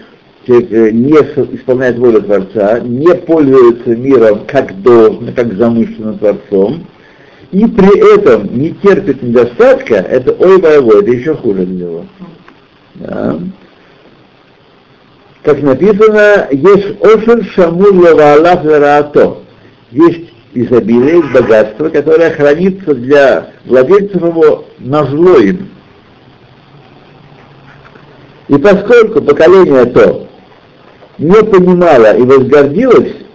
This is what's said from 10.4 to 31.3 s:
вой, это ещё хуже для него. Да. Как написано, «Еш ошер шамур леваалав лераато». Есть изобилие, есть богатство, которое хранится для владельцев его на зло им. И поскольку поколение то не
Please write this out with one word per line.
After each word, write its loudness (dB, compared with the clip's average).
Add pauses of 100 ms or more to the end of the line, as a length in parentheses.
вой, 2
это 0
ещё -4
хуже -6
для -10
него. -12 (920)
Да. -8 (2000)
Как -2
написано, 2
«Еш 0
ошер 2 (100)
шамур 0
леваалав 2
лераато». 0 (540)
Есть 0 (240)
изобилие, 0
есть -2
богатство, 0
которое 0
хранится -2
для -2 (120)
владельцев -2
его 0 (120)
на -4
зло 2
им. -2 (2750)
И 0
поскольку 2
поколение 2
то 0 (920)
не 2